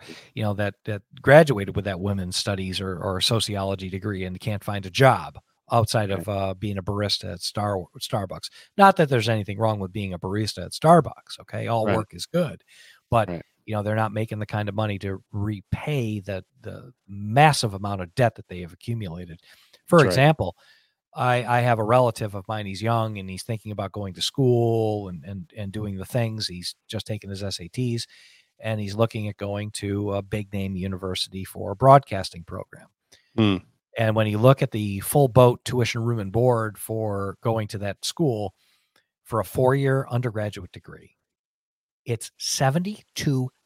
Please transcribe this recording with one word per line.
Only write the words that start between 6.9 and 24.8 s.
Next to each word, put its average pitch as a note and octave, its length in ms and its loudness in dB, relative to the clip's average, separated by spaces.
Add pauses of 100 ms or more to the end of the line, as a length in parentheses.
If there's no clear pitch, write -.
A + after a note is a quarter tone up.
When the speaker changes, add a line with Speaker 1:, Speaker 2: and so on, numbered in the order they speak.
Speaker 1:
at F2 80 -14
Star-, G2+ 420 -4 (160)
Starbucks. - 500 -8 (280)
Not G3 200 8
that D#3 120 4
there's A#2 180 2
anything G#2 300 -2
wrong G#2+ 220 0
with F#2+ 120 -6
being G2 220 -6
a F2 60 -10
barista G2+ 460 -4
at F#2 60 -14
Starbucks, - 680 2
okay? A2 260 -8
All A2+ 200 -2
Speaker 2:
Right. G2+ 100 0
Speaker 1:
work G#2+ 160 -6
is F2 140 -12
good, E3+ 340 -2 (480)
but, A2 180 2
Speaker 2:
Right. F2 140 -8 (240)
Speaker 1:
you G#2+ 80 -6
know, G#2 80 0
they're G#2+ 140 -2
not A2 180 0
making A2 240 -4
the G#2 80 -6
kind G#2 240 -4
of G2 60 -10
money G#2 240 -2
to F#2+ 220 -6 (100)
repay G#2+ 880 -4
the, F#2+ 260 -8 (160)
the G2+ 320 -16 (140)
massive A2 640 4
amount G2 280 -6
of F2 120 -10
debt A#2+ 220 2
that - 140 -20
they F2+ 120 -10
have E2+ 100 -12
accumulated. F2+ 680 -10 (460)
For F3 120 6
Speaker 2:
That's D3 60 8
right. G2 60 4
Speaker 1:
example, C3 440 4 (600)
I, B2 300 0
I A#2+ 160 2
have A#2+ 180 2
a A2 40 0
relative A2+ 520 2
of G2 120 -10
mine, G#2+ 200 -6
he's F#2+ 140 -8
young, A2+ 360 -2
and F#2+ 120 -10
he's F#2 140 -10
thinking A2 280 -8
about G2+ 200 -6
going G2 240 -8
to F#2 60 -10
school A2+ 880 2